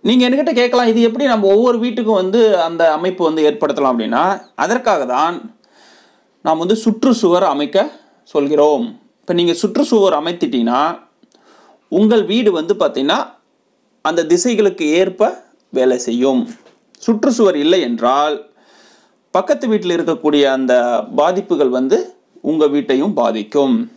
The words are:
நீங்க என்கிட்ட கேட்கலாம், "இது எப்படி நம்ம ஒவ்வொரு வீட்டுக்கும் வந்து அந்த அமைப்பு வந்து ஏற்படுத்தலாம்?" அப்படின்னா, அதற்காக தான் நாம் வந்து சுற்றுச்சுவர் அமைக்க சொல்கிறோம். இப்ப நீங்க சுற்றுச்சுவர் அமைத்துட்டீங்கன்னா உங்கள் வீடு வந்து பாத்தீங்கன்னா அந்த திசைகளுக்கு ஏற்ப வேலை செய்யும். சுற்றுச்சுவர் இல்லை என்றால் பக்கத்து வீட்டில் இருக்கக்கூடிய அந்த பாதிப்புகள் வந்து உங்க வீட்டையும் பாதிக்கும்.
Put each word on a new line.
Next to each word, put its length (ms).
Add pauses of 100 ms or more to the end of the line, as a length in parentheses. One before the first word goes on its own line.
நீங்க 300
என்கிட்ட 220
கேட்கலாம், 340
"இது 160
எப்படி 240
நம்ம 200
ஒவ்வொரு 320
வீட்டுக்கும் 360
வந்து 460
அந்த 320
அமைப்பு 320
வந்து 260
ஏற்படுத்தலாம்?" 460
அப்படின்னா, 460 (120)
அதற்காக 520
தான் 520 (840)
நாம் 160
வந்து 160
சுற்றுச்சுவர் 680
அமைக்க 480 (340)
சொல்கிறோம். 760 (200)
இப்ப 140
நீங்க 180
சுற்றுச்சுவர் 600
அமைத்துட்டீங்கன்னா 880 (880)
உங்கள் 360
வீடு 280
வந்து 220
பாத்தீங்கன்னா 580 (680)
அந்த 220
திசைகளுக்கு 580
ஏற்ப 600 (260)
வேலை 300
செய்யும். 560 (520)
சுற்றுச்சுவர் 480
இல்லை 260
என்றால் 720 (800)
பக்கத்து 380
வீட்டில் 320
இருக்கக்கூடிய 440
அந்த 600 (120)
பாதிப்புகள் 520
வந்து 460 (280)
உங்க 240
வீட்டையும் 480
பாதிக்கும். 840